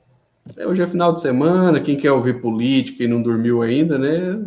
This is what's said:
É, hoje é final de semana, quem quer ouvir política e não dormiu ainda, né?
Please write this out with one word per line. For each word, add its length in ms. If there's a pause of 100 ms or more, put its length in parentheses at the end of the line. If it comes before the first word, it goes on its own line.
(560)
É, 80
hoje 160
é 60
final 260
de 80
semana, 600
quem 160
quer 160
ouvir 280
política 640
e 60
não 120
dormiu 420
ainda, 360
né? 480